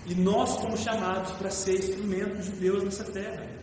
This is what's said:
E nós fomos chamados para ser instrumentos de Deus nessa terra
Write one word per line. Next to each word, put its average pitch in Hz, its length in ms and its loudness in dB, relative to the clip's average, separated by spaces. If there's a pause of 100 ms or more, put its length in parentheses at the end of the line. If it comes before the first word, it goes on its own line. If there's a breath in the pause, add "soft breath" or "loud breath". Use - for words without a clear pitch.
E 175 80 -2
nós 202 420 4
fomos - 240 -2
chamados 190 500 0
para 190 180 -4
ser 190 300 2
instrumentos 190 680 0
de 202 60 -4
Deus 190 320 2
nessa 202 220 -2
terra - 420 -8 (160)